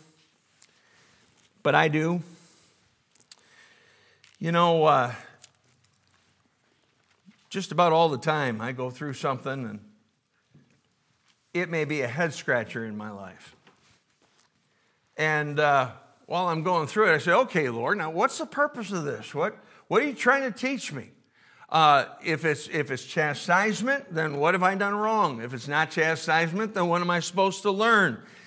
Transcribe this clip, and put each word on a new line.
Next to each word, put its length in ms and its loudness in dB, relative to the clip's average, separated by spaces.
but 120 2
I 120 6
do. 340 0
You 120 -4
know, 340 6
uh, 260 4
just 220 -8
about 200 4
all 160 6
the 100 -2
time 440 -2
I 100 -6
go 180 -6
through 240 -8
something 520 -6
and 140 -10
it 160 -4
may 160 -2
be 140 -4
a 80 -2
head 260 -2
scratcher 520 -4
in 100 -10
my 140 -12
life. 460 -18
And, 420 -2
uh, 320 4
while 200 -2
I'm 140 -2
going 260 0
through 240 4
it, 40 6
I 20 4
say, 140 0
"Okay, 380 2
Lord, 280 -2
now 140 -6
what's 260 0
the 80 -8
purpose 460 -4
of 140 -4
this? 280 -8
What, 240 -4
what 160 2
are 20 -2
you 80 -4
trying 300 2
to 80 -4
teach 420 -6
me?" 180 -12
Uh, 360 6
if 220 -2
it's, 260 -2
if 200 -2
it's 120 -6
chastisement, 1080 -2
then 240 -2
what 160 4
have 100 0
I 120 2
done 200 -2
wrong? 460 0
If 120 -10
it's 140 -10
not 240 0
chastisement, 800 0
then 140 0
what 140 0
am 80 -2
I 100 0
supposed 440 -2
to 80 0
learn? 500 2